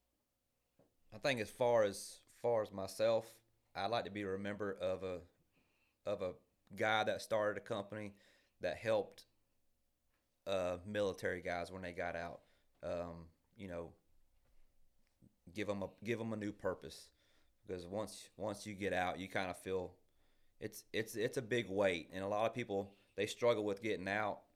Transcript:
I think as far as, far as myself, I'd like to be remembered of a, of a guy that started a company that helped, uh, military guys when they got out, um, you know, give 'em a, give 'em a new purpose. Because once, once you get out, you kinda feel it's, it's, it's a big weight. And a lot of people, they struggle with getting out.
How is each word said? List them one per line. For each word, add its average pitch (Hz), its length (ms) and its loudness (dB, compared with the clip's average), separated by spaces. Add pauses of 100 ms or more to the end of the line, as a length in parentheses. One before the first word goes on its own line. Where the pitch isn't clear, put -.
(1160)
I 110 40 -14
think 131 240 2
as 101 80 -2
far 120 340 8
as, - 360 0 (200)
far 117 220 4
as 95 100 -6
myself, 110 540 2 (480)
I'd 98 160 0
like 117 160 2
to 90 40 -6
be 101 140 -4
remembered 101 560 -2
of 92 220 0
a, 92 160 -4 (880)
of 101 160 0
a 90 100 0 (420)
guy 110 300 4
that 98 180 2
started 104 340 2
a 98 80 -8
company 104 480 -6 (480)
that 85 160 0
helped, - 500 0 (1200)
uh, 90 360 0
military 98 560 0
guys 87 300 -2
when 95 120 -8
they 90 100 -6
got 87 240 -4
out, 85 240 -6 (420)
um, 85 440 -4 (300)
you 101 120 -10
know, 85 220 -6 (1600)
give 101 160 -2
'em 98 140 -2
a, 90 40 -4 (160)
give 110 160 -2
'em 113 120 -4
a 107 40 -2
new 104 140 -4
purpose. - 580 -4 (560)
Because 90 220 -8
once, 101 500 -6
once 101 300 -6
you 104 80 -6
get 95 180 -2
out, 90 280 2
you 92 80 -6
kinda 92 260 -2
feel 92 400 -4 (640)
it's, - 240 -10 (100)
it's, 113 220 -2
it's 113 220 0
a 135 60 0
big 110 280 0
weight. 95 420 4
And 95 120 -4
a 98 40 -2
lot 104 180 2
of 117 60 0
people, 101 400 -2 (220)
they 104 120 0
struggle 113 380 4
with 101 160 0
getting 98 280 0
out. 104 320 0 (160)